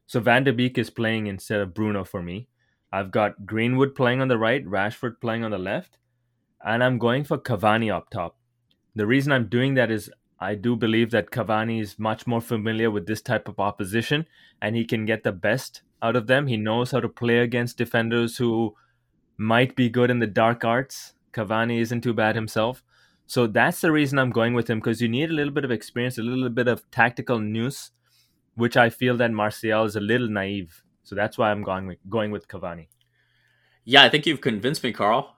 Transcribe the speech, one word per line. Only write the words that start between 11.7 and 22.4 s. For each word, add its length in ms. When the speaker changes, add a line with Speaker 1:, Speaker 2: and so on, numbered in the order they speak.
Speaker 1:
is 160
much 300
more 140
familiar 500
with 160
this 140
type 260
of 120
opposition, 680
and 140
he 100
can 200
get 180
the 80
best 500
out 140
of 120
them. 180
He 120
knows 340
how 80
to 100
play 300
against 380
defenders 600
who 380
might 380
be 140
good 220
in 80
the 80
dark 360
arts. 500
Cavani 480
isn't 220
too 120
bad 220
himself. 480